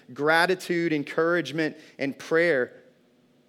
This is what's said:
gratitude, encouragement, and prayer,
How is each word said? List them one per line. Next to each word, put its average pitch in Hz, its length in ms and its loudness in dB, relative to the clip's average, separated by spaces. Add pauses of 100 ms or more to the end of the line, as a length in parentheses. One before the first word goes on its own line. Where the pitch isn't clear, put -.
(140)
gratitude, 170 800 0
encouragement, 156 840 -2 (220)
and 139 180 -4
prayer, 160 560 0 (760)